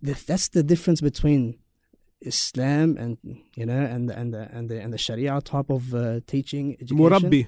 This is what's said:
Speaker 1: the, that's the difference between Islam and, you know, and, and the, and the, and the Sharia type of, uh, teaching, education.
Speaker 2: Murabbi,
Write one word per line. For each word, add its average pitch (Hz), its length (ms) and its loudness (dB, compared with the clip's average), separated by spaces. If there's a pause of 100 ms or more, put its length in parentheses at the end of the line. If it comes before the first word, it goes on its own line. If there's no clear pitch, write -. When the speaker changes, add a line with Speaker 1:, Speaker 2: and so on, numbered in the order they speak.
Speaker 1:
the, 139 120 -4 (120)
that's 175 220 0
the 165 160 2
difference 165 380 2
between 143 580 2 (600)
Islam 143 760 0
and, 117 200 -6 (380)
you 117 100 -6
know, 120 120 -2
and, 123 320 -2
and 120 240 -6
the, 107 180 -10
and 117 180 -10
the, 113 100 -8
and 110 140 -8
the 110 40 -6
Sharia 135 440 -2
type 139 280 -4
of, 127 240 -4
uh, 117 320 -2
teaching, 139 540 -4
education. 131 180 -2
Speaker 2:
Murabbi, 160 500 6